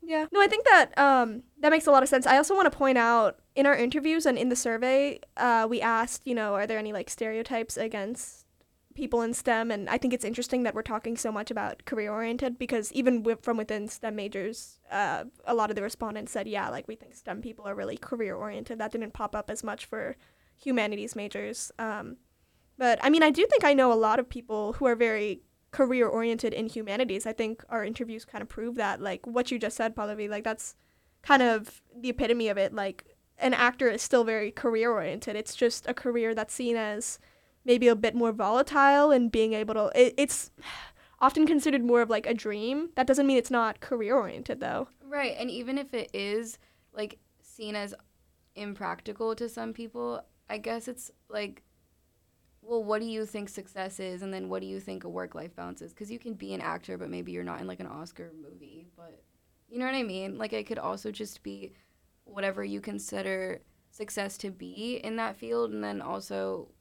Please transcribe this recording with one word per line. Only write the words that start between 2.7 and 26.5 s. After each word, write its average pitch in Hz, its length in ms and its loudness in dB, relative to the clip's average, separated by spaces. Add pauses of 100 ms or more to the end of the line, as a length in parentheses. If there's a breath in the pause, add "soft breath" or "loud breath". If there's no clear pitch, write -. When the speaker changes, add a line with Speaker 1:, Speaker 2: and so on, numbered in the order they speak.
Speaker 1:
point 262 260 4
out, 233 420 4 (160)
in 277 100 6
our 285 100 8
interviews 302 500 2
and 247 120 4
in 240 100 2
the 247 80 2
survey, 254 640 2 (160)
uh, 226 340 4
we 233 120 0
asked, 226 440 0
you 254 80 -2
know, 214 200 -2
are 202 120 0
there 220 120 -2
any, 214 160 -6
like, 196 160 -6
stereotypes 226 680 -4
against 220 720 -6 (480)
people 240 280 -2
in 233 120 -2
stem? 233 380 0
And 202 180 -4
I - 80 0
think 247 160 0
it's 247 100 -2
interesting 240 400 -2
that 220 100 0
we're 220 100 -4
talking 226 340 -6
so 226 140 -4
much 214 200 -6
about 208 340 -6
career-oriented 226 720 -4
because 233 360 -4
even 247 300 0
wi-, 226 180 0
from 233 160 -2
within 214 320 -6
stem 220 260 -8
majors, 208 640 -8 (120)
uh, 165 340 -2 (180)
a - 100 -2
lot 214 180 2
of 208 40 -4
the 208 60 -4
respondents 214 500 -8
said, 208 160 -6
"Yeah, 208 220 -4
like, - 180 -10
we 220 80 -12
think - 200 -20
stem - 260 -12
people 226 240 -14
are 202 100 -8
really 202 220 -8
career-oriented." 214 840 -8
That 220 120 -6
didn't 226 200 -8
pop 214 240 -8
up 208 140 -8
as 214 140 -8
much 214 220 -10
for 220 300 -8 (400 soft breath)
humanities 214 600 -2
majors. 208 640 -8
Um, 220 380 -8 (600)
but, 240 240 4
I - 80 4
mean, 320 140 8
I 302 80 6
do 330 160 4
think 466 180 6
I 294 80 8
know 262 180 6
a 226 40 6
lot 220 240 4
of 254 100 -2
people 214 440 -6
who - 120 -2
are 240 100 4
very 214 460 0 (300)
career-oriented 233 840 2